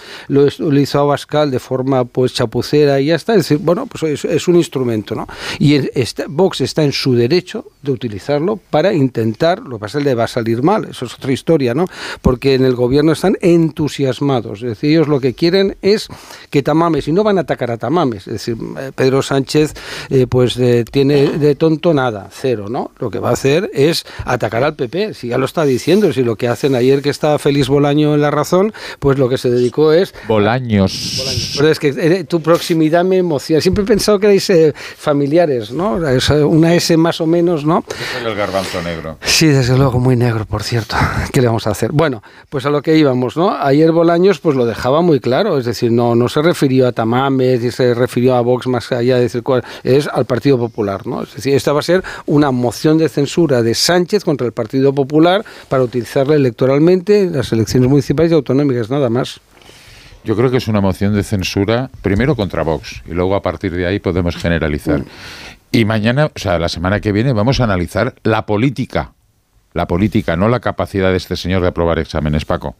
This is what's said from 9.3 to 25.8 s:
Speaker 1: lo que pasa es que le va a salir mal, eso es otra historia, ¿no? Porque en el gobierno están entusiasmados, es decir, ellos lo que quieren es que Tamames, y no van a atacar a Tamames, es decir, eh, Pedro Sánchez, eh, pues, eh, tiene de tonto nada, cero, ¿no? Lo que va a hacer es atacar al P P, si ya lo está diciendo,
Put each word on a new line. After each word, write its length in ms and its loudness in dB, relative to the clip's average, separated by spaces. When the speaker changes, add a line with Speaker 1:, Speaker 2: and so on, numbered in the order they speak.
Speaker 1:
lo 180 -12
que 40 -12
pasa 180 -6
es 40 -2
que 60 0
le 60 0
va 100 0
a 20 -2
salir 360 -2
mal, 260 2
eso 160 -12
es 80 -12
otra 180 -6
historia, 420 0
¿no? 120 0
Porque 340 2
en 100 4
el 100 2
gobierno 380 2
están 280 0
entusiasmados, 1200 0
es 60 -4
decir, 220 -2
ellos 160 4
lo 120 2
que 140 0
quieren 480 0
es 260 0
que 140 0
Tamames, 440 0
y 60 -2
no 100 2
van 140 2
a 40 0
atacar 300 -4
a 60 -4
Tamames, 500 -2
es 60 -8
decir, 240 -6
eh, 140 -12
Pedro 280 2
Sánchez, 520 0
eh, 180 2
pues, 300 0
eh, 320 2
tiene 480 2
de 180 2
tonto 380 0
nada, 380 -2
cero, 380 -4
¿no? 300 -8
Lo 100 -6
que 100 -8
va 100 -2
a 40 2
hacer 400 0
es 320 0
atacar 380 -2
al 120 -2
P 140 -6
P, 240 -6
si 160 -10
ya 80 -2
lo 80 0
está 200 -2
diciendo, 460 2